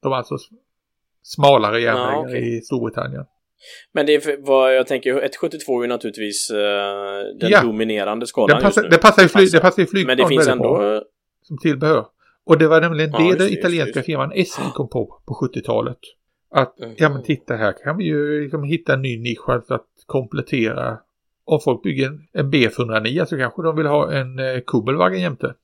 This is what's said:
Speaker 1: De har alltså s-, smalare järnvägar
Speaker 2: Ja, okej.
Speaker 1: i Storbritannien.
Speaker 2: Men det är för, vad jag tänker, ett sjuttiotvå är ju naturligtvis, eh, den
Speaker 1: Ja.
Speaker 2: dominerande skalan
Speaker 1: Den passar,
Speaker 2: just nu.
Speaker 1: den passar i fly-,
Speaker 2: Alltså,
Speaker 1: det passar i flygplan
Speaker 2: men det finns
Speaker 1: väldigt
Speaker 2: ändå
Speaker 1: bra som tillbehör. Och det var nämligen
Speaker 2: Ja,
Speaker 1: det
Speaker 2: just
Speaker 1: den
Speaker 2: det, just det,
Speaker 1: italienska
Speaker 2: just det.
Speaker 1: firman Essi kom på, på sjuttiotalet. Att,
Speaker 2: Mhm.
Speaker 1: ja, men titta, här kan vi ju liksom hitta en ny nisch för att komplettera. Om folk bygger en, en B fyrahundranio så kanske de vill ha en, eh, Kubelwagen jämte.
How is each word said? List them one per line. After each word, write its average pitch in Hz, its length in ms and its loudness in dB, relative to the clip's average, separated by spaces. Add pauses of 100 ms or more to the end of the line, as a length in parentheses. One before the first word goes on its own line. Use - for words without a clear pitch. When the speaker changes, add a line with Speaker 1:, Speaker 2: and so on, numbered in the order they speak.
Speaker 1:
De 135 100 -8
har 131 60 -2
alltså 131 160 -8
s-, - 140 -14 (720)
smalare 117 580 2
järnvägar 120 320 0
Speaker 2:
Ja, 151 160 -4
okej. 120 280 -4
Speaker 1:
i 113 40 -8
Storbritannien. 127 640 -6 (680)
Speaker 2:
Men 147 140 0
det 151 80 6
är 147 60 4
för, 147 200 -4
vad 131 360 4
jag 127 100 2
tänker, 131 360 -2
ett 139 140 -4
sjuttiotvå 156 420 -4
är 120 60 -2
ju 120 40 -4
naturligtvis, 110 640 -6
eh, 110 60 -4 (840)
den 180 100 2
Speaker 1:
Ja. 202 120 6
Speaker 2:
dominerande 110 640 -2
skalan 113 300 0
Speaker 1:
Den 123 60 -2
passar, 202 200 4
Speaker 2:
just - 40 -4
nu. - 40 0
Speaker 1:
den 160 100 6
passar 202 240 8
i 175 40 6
fly-, 202 120 4
Speaker 2:
Alltså, 170 160 6
Speaker 1:
det 156 60 6
passar 180 200 4
i - 40 2
flygplan 156 300 0
Speaker 2:
men 135 80 4
det 175 40 2
finns 147 200 4
Speaker 1:
väldigt 127 180 0
Speaker 2:
ändå 139 120 2
Speaker 1:
bra 202 240 -2 (400)
som 143 160 -12
tillbehör. 147 480 0 (400)
Och 160 120 6
det 156 100 4
var 160 120 6
nämligen 156 300 -2
Speaker 2:
Ja, 147 80 -4
Speaker 1:
det 160 60 4
Speaker 2:
just 180 140 2
Speaker 1:
den 190 80 2
Speaker 2:
det, 208 40 0
just 196 40 -2
det, - 60 -6
Speaker 1:
italienska 170 280 0
Speaker 2:
just 110 60 -10
det. 135 80 -2
Speaker 1:
firman 143 320 -4
Essi - 280 -4 (120)
kom 131 140 -6
på, - 380 -8
på - 80 -8
sjuttiotalet. 120 640 -4 (520)
Att, - 280 0
Speaker 2:
Mhm. 113 180 -14
Speaker 1:
ja, 160 120 2
men 139 140 -4
titta, 143 340 -4
här 107 160 0 (120)
kan 156 120 -4
vi 202 80 -6
ju 151 380 -2
liksom 143 220 -6
hitta 151 300 -2
en 131 80 -2
ny 123 160 -4
nisch 117 260 -6 (220)
för 131 80 -4
att - 120 -6 (200)
komplettera. 117 920 -4 (460)
Om 151 160 0
folk 123 220 -2
bygger 135 240 -2
en, 147 140 -10 (120)
en 139 180 -2
B 151 80 2 (120)
fyrahundranio 113 560 -2
så 165 120 -6
kanske 127 240 -6
de 160 140 -2
vill 156 100 -2
ha 147 260 0
en, 131 260 -6
eh, 131 280 -4
Kubelwagen 101 540 0
jämte. - 440 -6